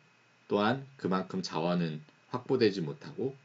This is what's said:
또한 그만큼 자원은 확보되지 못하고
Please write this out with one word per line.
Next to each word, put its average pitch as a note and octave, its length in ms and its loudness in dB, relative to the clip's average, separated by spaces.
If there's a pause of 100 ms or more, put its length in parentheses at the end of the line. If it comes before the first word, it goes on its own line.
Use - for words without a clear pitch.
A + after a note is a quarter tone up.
(480)
또한 A#2 380 2 (120)
그만큼 F#2 440 -2
자원은 E2+ 600 -2 (280)
확보되지 A#2 520 2
못하고 E2 640 -6